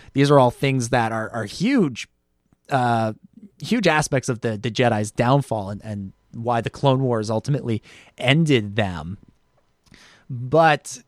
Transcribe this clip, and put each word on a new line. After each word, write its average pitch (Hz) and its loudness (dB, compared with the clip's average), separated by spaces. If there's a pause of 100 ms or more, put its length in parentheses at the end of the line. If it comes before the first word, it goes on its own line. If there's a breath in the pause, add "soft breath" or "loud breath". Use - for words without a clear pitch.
(120 loud breath)
these 139 2
are 147 8
all 123 6
things 131 -2
that 113 0
are, 110 -6
are 113 -6
huge, 175 -2 (600)
uh, 117 0 (440)
huge 202 -2
aspects 151 0
of 117 -4
the, 110 -4
the 113 -4
Jedi's 110 0
downfall 120 0
and, 101 -12
and 101 -10 (200)
why 117 -2
the - -6
Clone 135 0
Wars 113 -2
ultimately 113 -2 (380 soft breath)
ended 127 2
them. 92 -4 (1080 soft breath)
But 143 0